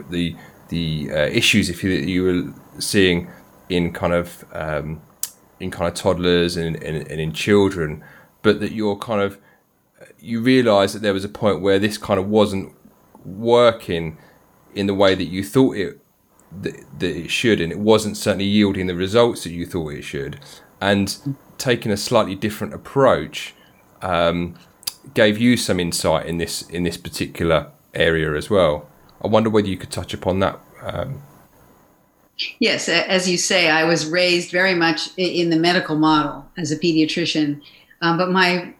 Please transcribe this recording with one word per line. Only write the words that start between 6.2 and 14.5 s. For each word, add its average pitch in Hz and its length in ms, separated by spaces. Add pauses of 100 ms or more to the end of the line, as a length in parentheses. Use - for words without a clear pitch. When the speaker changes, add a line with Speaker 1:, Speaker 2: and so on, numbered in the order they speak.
Speaker 1:
and, 82 280
and, 76 240
and 76 120
in 78 140
children, 90 680 (380)
but 104 180
that 101 140
you're 104 240
kind 104 240
of, 98 180 (800)
you 117 220
realised 113 520
that 104 80
there 107 120
was 95 120
a 101 40
point 101 320
where 98 180
this 104 180
kind 101 220
of 95 80
wasn't 98 440 (540)
working 104 920 (580)